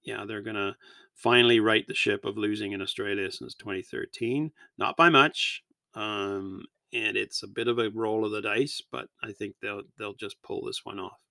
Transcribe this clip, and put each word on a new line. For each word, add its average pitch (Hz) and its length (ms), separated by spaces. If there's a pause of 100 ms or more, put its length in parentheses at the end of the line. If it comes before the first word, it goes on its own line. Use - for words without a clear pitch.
yeah, 107 200
they're 104 160
gonna 101 340 (380)
finally 120 480
right 110 260
the - 80
ship 101 300
of 104 140
losing 104 340
in 98 80
Australia 98 500
since - 240
twenty 95 280
thirteen. 139 680 (260)
Not - 180
by 170 140
much, - 520 (320)
um, 98 720 (280)
and 110 240
it's 95 280
a - 20
bit 113 220
of 120 100
a 110 120
roll 110 340
of 104 80
the 107 100
dice, 110 480
but 127 160 (160)
I 113 80
think 101 320
they'll, 101 200 (140)
they'll 104 180
just - 280
pull 92 220
this - 200
one 104 140
off. 92 220 (100)